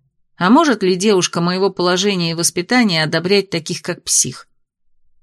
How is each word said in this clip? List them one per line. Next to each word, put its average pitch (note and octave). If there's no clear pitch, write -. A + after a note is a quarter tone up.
А F3
может C#4
ли F#3
девушка F3+
моего F#3
положения F3+
и E3
воспитания F3
одобрять F3+
таких, E3+
как -
псих? -